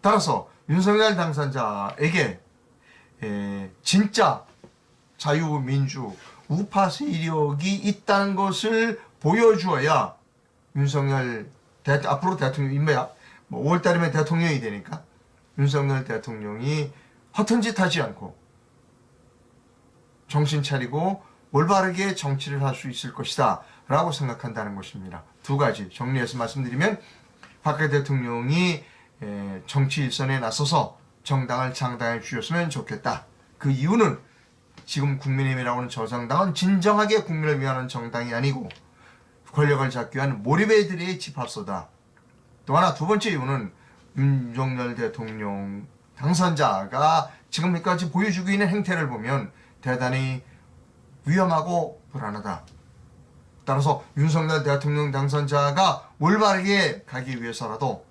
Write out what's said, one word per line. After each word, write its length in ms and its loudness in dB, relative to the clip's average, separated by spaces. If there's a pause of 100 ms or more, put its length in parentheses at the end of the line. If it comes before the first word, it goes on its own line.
따라서 480 2 (200)
윤석열 460 4
당선자에게, 1200 -2 (840)
에, 480 -6 (120)
진짜 600 2 (720)
자유민주, 960 -2 (320)
우파 420 2
세력이 880 -2
있다는 600 0
것을 640 0 (180)
보여주어야 1000 4 (580)
윤석열 760 0 (340)
대-, 220 2
앞으로 320 0
대통령, 360 0
인마야, 360 2 (380)
뭐, 140 -8
오월 200 2
달이면 300 2
대통령이 480 0
되니까 440 -8 (540)
윤석열 480 2
대통령이 880 -4 (460)
허튼 240 2
짓 180 -2
하지 220 2
않고 360 -8 (1900)
정신 360 2
차리고 600 -2 (280)
올바르게 640 2
정치를 480 -4
할 120 0
수 140 -10
있을 240 -10
것이다 480 -2 (260)
라고 240 0
생각한다는 640 -6
것입니다. 480 -14 (180)
두 160 -2
가지 320 0
정리해서 480 -4
말씀드리면, 640 -2 (640)
박근혜 260 0
대통령이, 960 0 (400)
에, 420 -8
정치 380 0
일선에 360 -2
나서서 600 -2 (240)
정당을 500 -2
창당해 480 -4
주셨으면 480 -4
좋겠다. 560 -6 (320)
그 140 0
이유는 480 2 (640)
지금 320 -2
국민의힘이라고 600 0
하는 120 -6
저 160 -4
정당은 480 0
진정하게 720 4
국민을 360 0
위하는 280 -2
정당이 460 -6
아니고 360 -2 (840)
권력을 380 2
잡기 280 -6
위한 260 -2
몰입애들의 760 2
집합소다. 680 -8 (800)
또 100 4
하나, 160 4
두 140 -4
번째 240 2
이유는 420 -4 (440)
윤석열 800 0
대통령 920 -6 (280)
당선자가 1160 2 (180)
지금까지 600 -2
보여주고 400 0
있는 160 2
행태를 420 0
보면 420 -4 (300)
대단히 600 -2 (840)
위험하고 760 2 (100)
불안하다. 520 -8 (1040)
따라서 380 2 (140)
윤석열 460 2
대통령 480 0
당선자가 1000 2 (100)
올바르게 840 4
가기 360 -8
위해서라도 680 -6